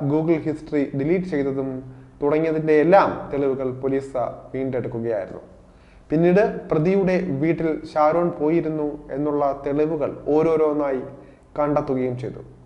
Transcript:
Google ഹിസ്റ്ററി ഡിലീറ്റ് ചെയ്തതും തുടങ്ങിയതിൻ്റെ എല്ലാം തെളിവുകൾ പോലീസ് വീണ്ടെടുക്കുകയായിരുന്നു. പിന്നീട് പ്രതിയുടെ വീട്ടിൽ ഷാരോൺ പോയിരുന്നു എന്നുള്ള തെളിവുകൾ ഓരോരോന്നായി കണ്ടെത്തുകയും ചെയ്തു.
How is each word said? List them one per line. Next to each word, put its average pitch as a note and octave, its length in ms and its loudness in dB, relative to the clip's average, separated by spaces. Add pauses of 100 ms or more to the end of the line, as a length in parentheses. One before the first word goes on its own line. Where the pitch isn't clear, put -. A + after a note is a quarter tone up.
Google D#3+ 280 2
ഹിസ്റ്ററി D3 580 -2
ഡിലീറ്റ് E3 300 0
ചെയ്തതും C3+ 680 -4 (260)
തുടങ്ങിയതിൻ്റെ D#3 520 2
എല്ലാം D#3+ 600 6
തെളിവുകൾ C3+ 380 -2
പോലീസ് C3+ 460 -2 (360)
വീണ്ടെടുക്കുകയായിരുന്നു. A#2 880 -4 (680)
പിന്നീട് F3+ 640 4
പ്രതിയുടെ F#3 460 2
വീട്ടിൽ D#3+ 640 -2 (120)
ഷാരോൺ D#3+ 360 4
പോയിരുന്നു D3+ 840 -2
എന്നുള്ള C#3+ 520 -2
തെളിവുകൾ D3 600 -2
ഓരോരോന്നായി D3+ 760 2 (580)
കണ്ടെത്തുകയും C#3 600 0
ചെയ്തു. A2+ 200 -8 (260)